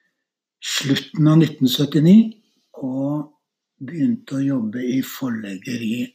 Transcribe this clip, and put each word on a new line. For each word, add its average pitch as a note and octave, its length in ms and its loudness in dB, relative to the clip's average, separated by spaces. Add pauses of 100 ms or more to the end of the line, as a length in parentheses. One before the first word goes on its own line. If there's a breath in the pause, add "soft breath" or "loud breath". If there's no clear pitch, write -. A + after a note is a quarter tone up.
(640)
slutten - 640 -2
av D#3 120 6
nitten D3 280 2
syttini, D#3 500 4 (560)
og C#3 580 -6 (500)
begynte C3+ 560 -2
å C#3 60 -2
jobbe B2+ 400 -2
i B2+ 180 -2
forlegger A2+ 840 -8
i A#2+ 200 -4 (120)